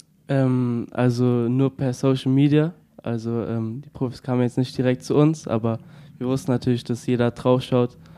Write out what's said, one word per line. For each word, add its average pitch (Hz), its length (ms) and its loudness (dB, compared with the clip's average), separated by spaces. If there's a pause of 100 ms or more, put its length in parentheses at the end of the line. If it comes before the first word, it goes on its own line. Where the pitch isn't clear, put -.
(280)
Ähm, 127 640 0
also 123 320 2 (240)
nur 131 280 0
per 131 160 -2
Social 131 380 0
Media. 147 420 4 (300)
Also, 117 440 -4
ähm, 113 380 -6
die 147 60 -20
Profis 127 320 -8
kamen 123 200 0
jetzt 120 160 -2
nicht 127 200 -2
direkt 127 240 0
zu 131 140 -2
uns, 151 320 2
aber 113 300 -2 (400)
wir 123 80 -6
wussten 135 240 -2
natürlich, 123 340 0
dass 117 220 -6
jeder 120 240 0
drauf 127 320 2
schaut 123 340 0 (220)